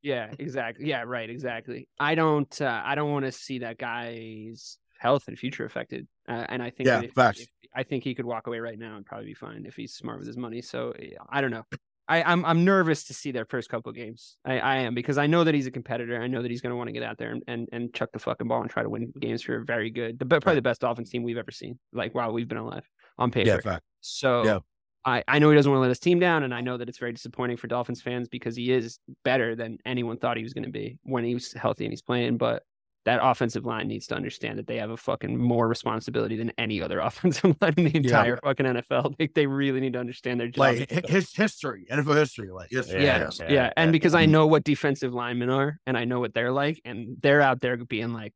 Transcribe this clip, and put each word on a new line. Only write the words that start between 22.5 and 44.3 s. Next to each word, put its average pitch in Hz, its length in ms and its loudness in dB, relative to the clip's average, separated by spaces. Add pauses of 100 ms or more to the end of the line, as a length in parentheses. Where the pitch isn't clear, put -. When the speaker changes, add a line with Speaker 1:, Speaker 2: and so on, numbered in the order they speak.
Speaker 1:
alive 113 280 -10 (300)
on 123 140 2
paper. 113 180 4
Speaker 2:
Yeah, 101 120 4
fact. 90 240 -6 (180)
Speaker 1:
So 123 420 0
Speaker 2:
Yeah. 107 140 4 (480)
Speaker 1:
I, 120 220 0
I 139 100 4
know 151 100 10
he 151 80 10
doesn't 143 160 8
wanna 135 80 6
let 127 80 6
his 123 100 2
team 175 200 4
down, 170 240 4
and 127 120 -4
I 120 60 -6
know 123 160 -4
that 120 140 -8
it's - 80 -16
very 120 160 -6
disappointing 123 420 -4
for 117 120 -10
Dolphins 120 340 -4
fans 123 260 -4
because 123 260 -8
he 123 160 -2
is 117 280 2 (260)
better 120 320 2
than 113 300 -8
anyone 117 320 -4
thought 120 180 0
he 113 60 -6
was 117 100 -10
gonna 113 160 -6
be 110 360 -8
when 123 200 -2
he 120 80 -2
was 123 220 -6
healthy 113 320 -2
and 110 60 -4
he's - 100 -10
playing. 120 340 0
But 117 280 0 (420)
that 117 160 4
offensive 123 440 0
line 113 200 -4
needs 107 200 -8
to 117 80 -4
understand - 440 -6
that 110 80 -10
they 117 120 -6
have 107 100 -6
a 113 80 -8
fucking - 400 -4
more 120 320 4
responsibility 113 680 -2
than 113 200 -4
any 110 240 -2
other 82 200 -2
<laughs> - 0 -
offensive 165 600 2
line 165 160 4
in 180 80 6
the 160 60 4
Speaker 2:
Yeah. 156 80 2
Speaker 1:
entire 120 400 6
fucking 139 260 0
N 127 140 2
F - 120 -6
L. 139 300 2
Like, 151 140 0
they 151 120 4
really 139 340 0
need 131 120 -2
to 123 60 -4
understand 123 420 -4
their 117 80 -2
job. 127 120 -2
Speaker 2:
Like, 120 300 4
hi-, 170 140 -2
his 170 300 2
history, 131 560 -2
N 135 80 0
F 143 100 0
L 151 60 6
history, 135 360 2
like, 92 200 -14
history. 123 340 -2
Speaker 1:
Yeah, 131 140 6
Speaker 3:
Yeah, - 120 0 (100)
Speaker 1:
yeah. - 120 0
Speaker 3:
yeah, 127 240 4
Speaker 1:
And 165 120 6
Speaker 3:
yeah. 160 40 6
Speaker 1:
because 160 220 6
I 165 100 10
know 156 220 8